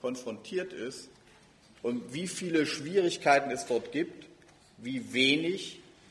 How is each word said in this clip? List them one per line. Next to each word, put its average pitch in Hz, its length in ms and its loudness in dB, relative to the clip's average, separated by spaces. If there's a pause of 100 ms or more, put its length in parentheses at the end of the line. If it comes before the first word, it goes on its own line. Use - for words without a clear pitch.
konfrontiert 127 680 -6
ist - 380 -10 (720)
und 120 320 -4
wie 170 140 -4
viele 165 380 2
Schwierigkeiten 147 840 4
es 127 140 -4
dort 117 260 0
gibt, - 360 -4 (500)
wie 117 340 -6
wenig 151 680 2 (300)